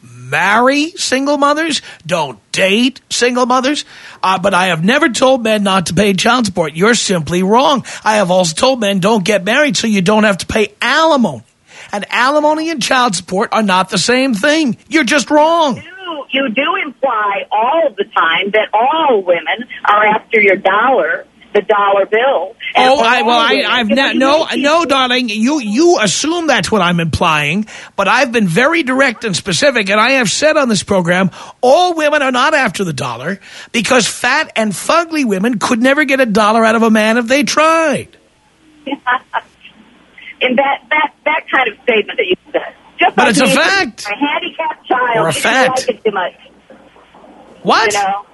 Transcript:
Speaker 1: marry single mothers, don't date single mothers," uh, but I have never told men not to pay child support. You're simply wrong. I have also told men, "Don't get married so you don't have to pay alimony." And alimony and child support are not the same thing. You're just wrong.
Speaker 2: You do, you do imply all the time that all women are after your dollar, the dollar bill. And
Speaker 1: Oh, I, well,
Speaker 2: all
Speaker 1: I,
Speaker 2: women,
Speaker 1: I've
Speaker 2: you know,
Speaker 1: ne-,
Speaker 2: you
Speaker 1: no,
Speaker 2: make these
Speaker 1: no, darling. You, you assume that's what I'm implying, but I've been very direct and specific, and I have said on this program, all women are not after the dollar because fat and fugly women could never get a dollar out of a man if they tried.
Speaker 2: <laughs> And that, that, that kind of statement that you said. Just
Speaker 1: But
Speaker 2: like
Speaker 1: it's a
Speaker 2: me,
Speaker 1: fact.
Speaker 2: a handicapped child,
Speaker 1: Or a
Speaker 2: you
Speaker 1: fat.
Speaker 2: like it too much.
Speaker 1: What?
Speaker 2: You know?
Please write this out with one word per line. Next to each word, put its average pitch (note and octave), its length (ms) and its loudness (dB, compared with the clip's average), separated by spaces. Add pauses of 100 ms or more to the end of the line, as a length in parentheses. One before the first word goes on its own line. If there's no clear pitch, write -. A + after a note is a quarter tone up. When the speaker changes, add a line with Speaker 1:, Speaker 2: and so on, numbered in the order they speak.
Speaker 1:
marry G#3 840 0
single C#4 460 -2
mothers, D4 460 0 (240)
don't D3 320 -4 (140)
date G#3 480 0 (100)
single B3 340 0
mothers," B3+ 400 -2 (380)
uh, F#3 160 0
but F#3+ 160 0
I F3+ 120 2
have E3 180 -2
never C#4+ 240 2
told C4 340 2
men G#3+ 220 0
not F#3+ 220 0
to F3 80 -6
pay G3+ 200 2
child A3+ 320 0
support. E3 280 -4
You're G3+ 200 2
simply F3 480 -2
wrong. B3 420 2 (200)
I G#3+ 120 0
have F#3+ 140 0
also F3+ 240 2
told C4 240 0
men, G3+ 220 -2
"Don't G3+ 240 2
get G3 200 0
married C4 320 0
so A3+ 120 -2
you G#3 120 2
don't G#3 220 2
have G3+ 160 2
to - 80 -10
pay - 340 -2
alimony." B3 640 0 (500)
And G#3 180 -6
alimony D4+ 600 0
and D4+ 100 -6
child B3 360 0
support - 360 -4
are A3 120 0
not F#3 260 0
the G#3 80 -2
same B3+ 340 0
thing. C#4+ 440 0 (120)
You're D4+ 140 0
just B3+ 260 0
wrong. D4+ 480 2
Speaker 2:
You - 60 -14
do, F4 480 -12
you C4+ 200 -2
do D4 340 -2
imply G#3+ 680 -2
all C#4 380 0 (100)
the G3 60 -2
time F3+ 480 -2
that G#3+ 200 0
all A3+ 500 2
women F3+ 440 -2 (200)
are G#3 200 4
after G#3+ 340 0
your G3 140 4
dollar, A3+ 720 0 (260)
the G3+ 100 2
dollar G3+ 440 0
bill. G#3+ 480 -2 (220)
And B3+ 160 4
Speaker 1:
Oh, C#4+ 80 2
I, A#3+ 220 2
well, A#3+ 120 0
Speaker 2:
all A#3+ 60 2
Speaker 1:
I, A3+ 140 0
Speaker 2:
women, B3+ 120 -2
Speaker 1:
I've A3+ 220 -2
Speaker 2:
you A3 80 0
know, C4+ 100 0
Speaker 1:
ne-, A3 60 -2
Speaker 2:
you A#3+ 80 -2
Speaker 1:
no, C#4 240 4
Speaker 2:
make - 60 -8
these B3 120 -4
Speaker 1:
no, D#4 220 2
darling. B3+ 460 0
You, A3+ 300 0
you D#4+ 400 2
assume D#4+ 460 -2
that's A#3 240 0
what G#3+ 100 0
I'm E3+ 200 0
implying, E3 680 -2 (300)
but G3 100 -2
I've A#3+ 240 2
been A3+ 160 0
very C4+ 380 0
direct B3+ 400 0
and G#3 100 -4
specific, G3+ 560 0
and G#3+ 100 2
I A#3 100 2
have B3+ 200 0
said D4+ 260 0
on C#4 120 2
this G#3 160 -2
program, F3+ 480 0 (280)
all E4+ 340 4
women D4+ 280 0
are C4+ 80 0
not C4 240 2
after A#3 300 -2
the E3 80 -6
dollar C3 480 -8 (320)
because A#3 340 2
fat C#4+ 480 -2
and A3 160 0
fugly D#4 540 -2
women G#3 340 -2
could A#3 240 -2
never C#4 220 2
get C4+ 160 0
a B3+ 60 4
dollar A3 380 2
out A3 120 2
of A3+ 80 2
a A3+ 60 4
man A3 260 2
if A#3+ 100 -2
they C4+ 160 2
tried. D#4 760 0 (720)
Speaker 2:
<laughs> C4+ 100 -6 (1500)
And B3+ 160 0
that, C#4 300 0
that, D4+ 240 -2 (140)
that D#4 260 -2
kind C4 160 0
of G3+ 140 -10
statement G#3+ 340 -2
that - 100 -2
you - 80 0 (160)
said. - 240 -6 (240)
Just F#4 160 2
Speaker 1:
But - 100 2
Speaker 2:
like A#3+ 80 2
Speaker 1:
it's - 80 2
a C4 40 4
Speaker 2:
me, - 100 2
Speaker 1:
fact. E4+ 560 -2
Speaker 2:
a G#3 60 -8
handicapped D#4 720 -6
child, B4 320 0
Speaker 1:
Or D#5+ 100 0
a - 60 -2
Speaker 2:
you - 60 -6
Speaker 1:
fat. C4 280 2
Speaker 2:
like B3+ 220 -2
it A3 140 -8
too G#3+ 80 0
much. F#3 200 -4 (1300)
Speaker 1:
What? G4 300 2
Speaker 2:
You G#4+ 60 -2
know? G4+ 360 -4